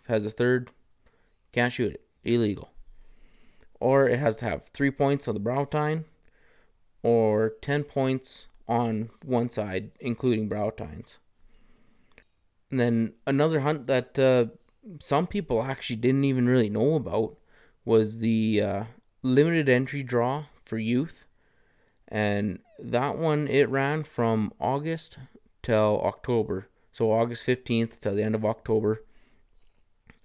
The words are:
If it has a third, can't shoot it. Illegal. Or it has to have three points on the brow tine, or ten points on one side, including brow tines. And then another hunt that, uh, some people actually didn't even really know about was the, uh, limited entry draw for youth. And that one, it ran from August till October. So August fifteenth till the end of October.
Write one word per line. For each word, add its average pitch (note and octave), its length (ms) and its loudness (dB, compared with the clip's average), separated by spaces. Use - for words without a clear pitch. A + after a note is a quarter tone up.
If - 60 -10
it A#2+ 40 -2
has G#2+ 120 0
a G#2+ 40 -4
third, B2 400 0
can't B2 220 0
shoot A2+ 200 -2
it. - 80 -16
Illegal. G#2 460 0
Or C3+ 300 4
it A#2+ 100 2
has A#2 180 0
to A#2+ 80 -6
have F2+ 280 -4
three C#3 180 0
points C#3+ 360 0
on G#2+ 80 -2
the G#2+ 40 -4
brow B2+ 260 -2
tine, D#3 400 -4
or A2 580 4
ten C#3+ 220 -2
points C3 640 -4
on A2+ 440 0
one B2 280 0
side, G#2 480 -6
including A2+ 500 -2
brow G#2 220 -2
tines. F2 480 -12
And C3 80 -2
then A#2 340 2
another D3 320 2
hunt C#3+ 260 -2
that, B2+ 320 -2
uh, B2+ 300 4
some D#3+ 280 0
people D3 340 -2
actually C3 360 -6
didn't C3 280 2
even B2+ 220 2
really B2 220 4
know A#2 260 2
about A2 420 -2
was A2 340 2
the, A2 420 2
uh, G2 220 -2
limited D3 460 4
entry C3 340 2
draw B2+ 420 -2
for A2 120 -6
youth. A#2+ 480 -2
And G#2 520 -2
that A#2+ 380 -4
one, D3+ 300 0
it C3 220 2
ran C#3 340 -2
from A2+ 560 0
August D3 580 -4
till G#2+ 420 2
October. G2+ 640 -2
So A2 200 0
August A#2 320 0
fifteenth A#2 580 -2
till G2 140 -2
the G#2+ 80 0
end G#2+ 100 0
of A2 100 -2
October. A2 600 -2